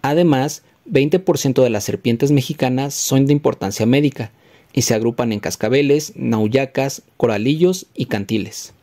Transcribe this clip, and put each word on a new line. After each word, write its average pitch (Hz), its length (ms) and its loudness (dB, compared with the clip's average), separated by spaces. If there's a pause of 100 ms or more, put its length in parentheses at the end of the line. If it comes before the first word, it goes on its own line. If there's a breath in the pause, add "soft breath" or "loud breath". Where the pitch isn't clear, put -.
Además, 147 600 0 (220 soft breath)
veinte 151 340 2
por 175 180 0
ciento 131 260 2
de 123 60 4
las 107 140 -2
serpientes 117 480 0
mexicanas 135 640 0
son 135 320 2
de 143 80 2
importancia 120 520 -2
médica, 135 460 0 (400 soft breath)
y 131 120 0
se 120 100 0
agrupan 117 400 -2
en 104 80 -4
cascabeles, 143 760 0
nauyacas, 127 880 -2 (160)
coralillos 147 760 0
y - 120 -6
cantiles. 107 760 -6